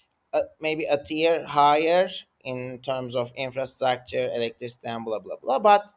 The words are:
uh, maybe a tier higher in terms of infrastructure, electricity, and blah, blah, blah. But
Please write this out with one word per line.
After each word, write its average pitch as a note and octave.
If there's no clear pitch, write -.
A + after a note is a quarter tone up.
uh, D3+
maybe D#3
a C#3+
tier D#3
higher D#3
in B2+
terms B2+
of A#2+
infrastructure, B2+
electricity, A#2
and A2+
blah, A2
blah, F#2+
blah. B3+
But G3+